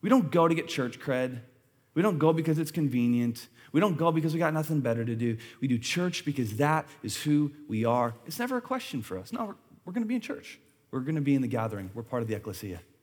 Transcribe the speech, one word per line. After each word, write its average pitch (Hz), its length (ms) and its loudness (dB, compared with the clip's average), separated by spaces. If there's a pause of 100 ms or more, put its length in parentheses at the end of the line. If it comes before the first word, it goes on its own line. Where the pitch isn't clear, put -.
We 190 80 2
don't 240 200 6
go 165 180 6
to 165 60 4
get 160 140 -4
church 123 320 -4
cred. 127 400 -2 (540)
We 175 80 2
don't 190 160 2
go 156 140 4
because 160 260 2
it's 165 120 -2
convenient. 120 800 0 (240)
We 151 80 4
don't 190 160 4
go 165 160 4
because 160 200 2
we 165 60 0
got 160 160 2
nothing 156 260 0
better 117 240 0
to 117 100 -2
do. 113 220 0 (240)
We 131 80 -2
do 123 100 2
church 175 460 -2
because 120 320 -2
that 151 300 2 (160)
is 107 140 -6
who 147 360 2 (160)
we 110 160 0
are. 117 300 2 (120)
It's 160 120 -12
never 254 180 -2
a 240 60 -2
question 240 400 -6
for 92 160 -8
us. 95 140 -12
No, 226 140 -6
we're, 202 80 -10 (300)
we're 180 80 -12
gonna 220 140 -2
be 226 80 -2
in 240 60 0
church. - 380 -12 (320)
We're 131 100 -4
gonna 151 200 -2
be 139 140 4
in 135 80 4
the 120 60 0
gathering. 107 460 -4
We're 117 80 -8
part 120 200 -4
of 113 60 -4
the 110 60 0
ecclesia. 98 460 -8 (220)